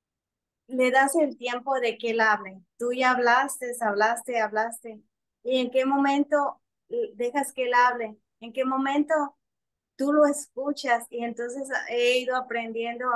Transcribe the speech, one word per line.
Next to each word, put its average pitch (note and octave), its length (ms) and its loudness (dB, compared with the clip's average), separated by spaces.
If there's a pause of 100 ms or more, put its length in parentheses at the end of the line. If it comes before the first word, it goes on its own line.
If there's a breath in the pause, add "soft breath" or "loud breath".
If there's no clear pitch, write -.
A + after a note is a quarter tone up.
(680)
le B3+ 220 2
das C4+ 260 4
el C#4+ 200 2
tiempo B3 440 -4
de A3+ 180 -2
que A#3 120 -4
él A3+ 100 0
hable? G3+ 400 0 (180)
Tú A#3+ 140 -2
ya B3+ 200 2
hablaste, B3 680 0
hablaste, A3+ 600 0
hablaste. A3 600 -4 (440)
¿Y B3+ 160 0
en B3 100 -2
qué C4 160 2
momento C#4 760 2 (540)
dejas B3 380 -4
que B3+ 140 -4
él B3 80 0
hable? A#3+ 420 2 (240)
¿En A3+ 120 -16
qué C4 120 -2
momento C#4 500 0 (840)
tú C#4 160 0
lo D4+ 140 6
escuchas?". C4+ 840 -2
Y A#3 140 -6
entonces A#3+ 440 -8 (220)
he A#3+ 280 2
ido B3+ 180 -2
aprendiendo, A#3 800 -6